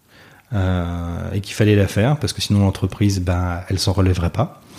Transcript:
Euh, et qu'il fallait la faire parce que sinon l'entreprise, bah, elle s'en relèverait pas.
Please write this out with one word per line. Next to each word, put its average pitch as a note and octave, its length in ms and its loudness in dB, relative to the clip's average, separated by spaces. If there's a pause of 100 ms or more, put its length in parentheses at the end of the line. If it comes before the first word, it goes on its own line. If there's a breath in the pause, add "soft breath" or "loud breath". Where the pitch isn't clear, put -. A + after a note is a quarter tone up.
(540 loud breath)
Euh, F2 800 -2
et G2 80 -2
qu'il - 120 -14
fallait G#2 220 4
la G2 140 4
faire B2+ 300 2
parce - 120 -2
que - 100 -10
sinon G#2 200 2
l'entreprise, F#2+ 580 0
bah, F2+ 480 -2
elle F#2 120 -2
s'en G2 120 0
relèverait F2+ 380 2
pas. - 320 -4 (180 loud breath)